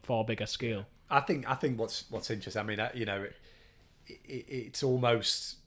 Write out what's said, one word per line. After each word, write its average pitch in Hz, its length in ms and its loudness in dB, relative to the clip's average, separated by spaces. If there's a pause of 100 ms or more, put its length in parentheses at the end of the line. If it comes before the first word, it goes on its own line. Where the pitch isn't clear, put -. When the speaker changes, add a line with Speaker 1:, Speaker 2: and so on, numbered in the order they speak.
Speaker 1:
far 113 200 2
bigger 107 220 -2
scale. 104 400 -2 (240)
Speaker 2:
I 143 120 4
think, 143 280 2
I 135 60 2
think 131 240 0
what's, - 320 -4
what's - 200 -4
interesting, 107 300 -4
I 104 60 -2
mean, 107 140 0
uh, 117 120 0
you 117 140 -4
know, 98 200 -2 (800)
it, - 200 -16
it, 135 220 -10
it's 123 340 -6
almost 123 760 4 (100)